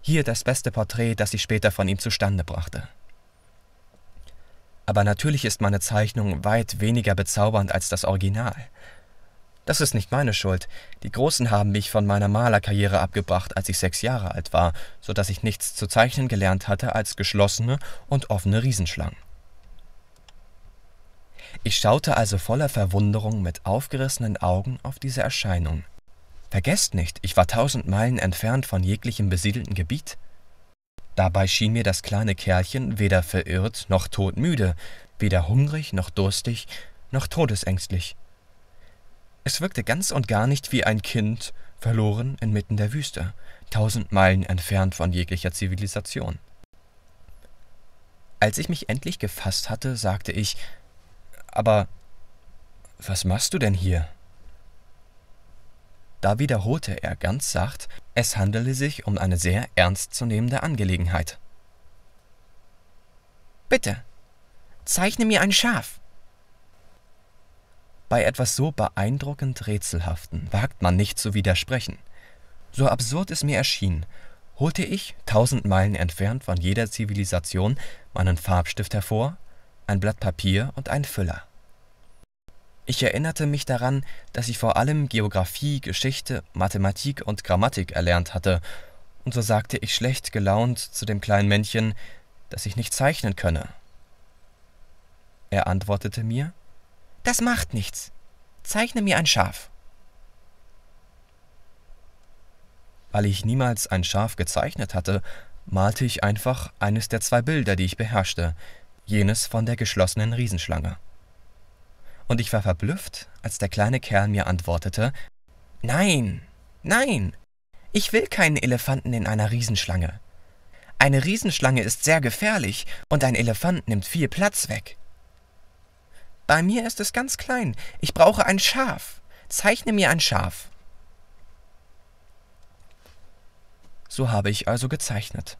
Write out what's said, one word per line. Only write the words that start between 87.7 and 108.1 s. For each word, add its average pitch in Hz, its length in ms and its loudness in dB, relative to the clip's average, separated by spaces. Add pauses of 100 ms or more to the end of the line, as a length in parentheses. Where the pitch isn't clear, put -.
erlernt 87 420 2
hatte, 90 260 2 (640)
und 123 80 -4
so 120 80 0
sagte 107 360 0
ich - 180 -4
schlecht - 360 -2
gelaunt 110 460 2
zu - 300 -8
dem 101 140 -2
kleinen 101 280 4
Männchen, 107 460 2 (560)
dass - 160 -6
ich 98 80 -6
nicht 113 180 -4
zeichnen 131 420 0
könne. 82 320 0 (1800)
Er 98 160 2
antwortete 101 580 -2
mir: 123 300 -2 (720)
„Das 240 180 0
macht 240 320 0
nichts. - 380 -6 (500)
Zeichne 226 400 -2
mir 196 160 2
ein 165 80 2
Schaf.“ - 460 0 (3500)
Weil 104 140 2
ich 98 200 0
niemals 123 420 2
ein 92 160 0
Schaf 104 320 0
gezeichnet - 580 -2
hatte, 95 300 0 (420)
malte 101 400 2
ich - 180 -2
einfach 107 540 0
eines 107 320 0
der 113 120 0
zwei 120 200 2
Bilder, 123 340 2
die 92 100 2
ich 90 120 -2
beherrschte, 95 580 0 (500)